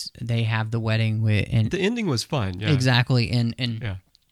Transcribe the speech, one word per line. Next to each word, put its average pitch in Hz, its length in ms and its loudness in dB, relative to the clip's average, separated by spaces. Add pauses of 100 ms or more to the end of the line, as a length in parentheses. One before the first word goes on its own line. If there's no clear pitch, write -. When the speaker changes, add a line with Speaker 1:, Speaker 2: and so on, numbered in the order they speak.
(220)
Speaker 1:
they 117 220 -2
have 110 260 -2
the 117 100 -2
wedding 110 440 0
with, 107 280 4
and 110 200 2
Speaker 2:
The - 80 -2
ending 226 260 0
was 127 180 0
fun, 95 360 -4
yeah. 107 120 -2
Speaker 1:
Exactly. 127 600 2
And, 117 260 0
and 117 240 -4
Speaker 2:
Yeah. 101 140 -6 (360)